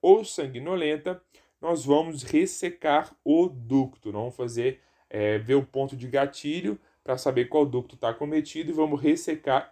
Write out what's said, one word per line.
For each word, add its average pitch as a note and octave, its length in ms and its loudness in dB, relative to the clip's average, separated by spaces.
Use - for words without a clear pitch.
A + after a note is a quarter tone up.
ou G3+ 220 8
sanguinolenta, D3+ 1000 -4
nós D#3+ 240 -2
vamos D3 400 2
ressecar D#3+ 880 0
o E3 240 4
ducto. C3 640 -2
Nós G#2 120 -6
vamos B2 120 -8
fazer, A#2+ 460 -4
é, G#2+ 300 0
ver A#2 160 0
o C#3 100 4
ponto C3+ 320 -6
de B2 120 -12
gatilho D3 680 -2
pra C3 140 -2
saber B2 280 0
qual D3+ 200 2
ducto B2+ 300 -6
tá A#2 140 -2
acometido D3+ 600 -4
e - 20 -4
vamos D3+ 300 0
ressecar D3+ 680 0